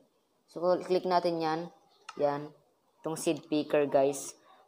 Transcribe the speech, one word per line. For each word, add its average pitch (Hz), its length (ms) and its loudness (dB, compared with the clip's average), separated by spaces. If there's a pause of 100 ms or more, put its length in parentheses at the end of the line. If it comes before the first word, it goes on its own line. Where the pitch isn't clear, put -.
(500)
So, - 80 -14 (240)
click 180 240 0
natin 175 320 2
yan. 160 220 -2 (580)
Yan. 143 320 -2 (480)
Itong 160 160 -6
seed 156 320 -2
picker, 151 400 2
guys. 139 480 0 (340)